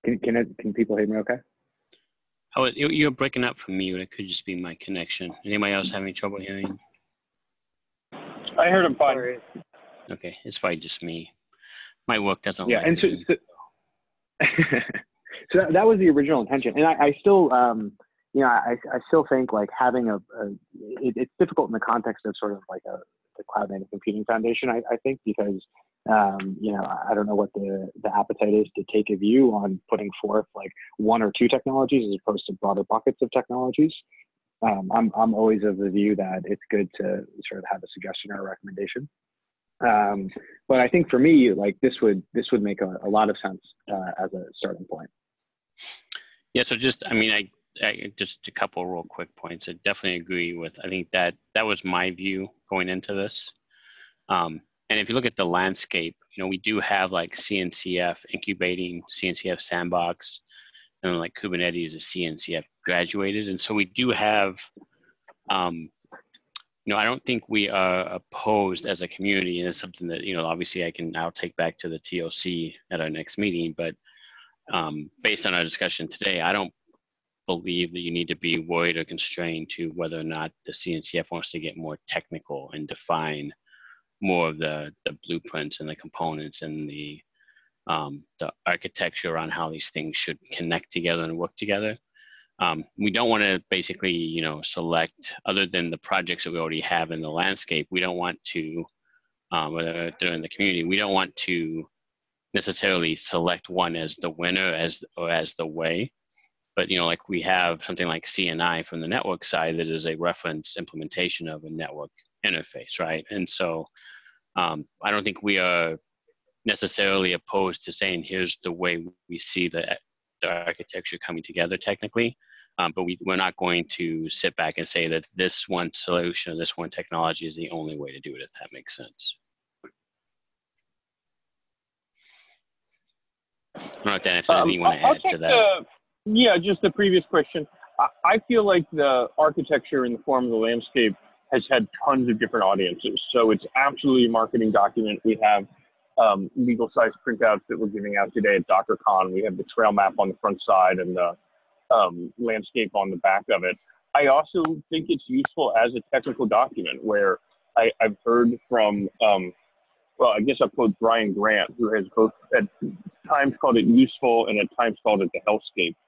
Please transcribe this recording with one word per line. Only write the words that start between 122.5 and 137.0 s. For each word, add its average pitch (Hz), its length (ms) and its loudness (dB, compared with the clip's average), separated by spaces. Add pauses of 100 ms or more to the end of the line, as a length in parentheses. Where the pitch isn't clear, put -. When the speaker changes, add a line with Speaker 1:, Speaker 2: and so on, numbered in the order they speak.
Speaker 2:
Um, 87 180 0
but 92 80 -2
we, 90 220 -4
we're 92 100 0
not 92 220 0
going 87 280 0 (120)
to 80 320 -4
sit - 260 -2
back 80 220 -4
and 82 100 -4
say 85 200 0
that 80 180 -4 (100)
this 92 320 -2
one 87 260 -4
solution 87 600 -2
or - 20 -8
this 82 220 -6
one 82 120 -8
technology 82 560 -4
is 78 120 -10
the 82 140 -10
only 78 260 -10
way 69 160 -12
to 69 80 -18
do 69 140 -14
it, 65 60 -14
if 65 120 -16
that - 180 -18
makes - 240 -12
sense. - 400 -12 (4000)
I - 60 -16
don't - 240 -14
know 104 100 0
if 92 80 -4
that 92 100 2
answers 87 220 4
Speaker 3:
Um, - 60 6
Speaker 2:
anything 190 140 2
you 87 60 -2
wanna 143 200 2
Speaker 3:
I'll 269 140 6
Speaker 2:
add 277 80 -14
to 381 60 0
Speaker 3:
take - 120 -2
Speaker 2:
that. - 80 0
Speaker 3:
the, 208 360 6 (400)
yeah, 214 320 6
just 185 240 0
the 196 100 4
previous 185 380 4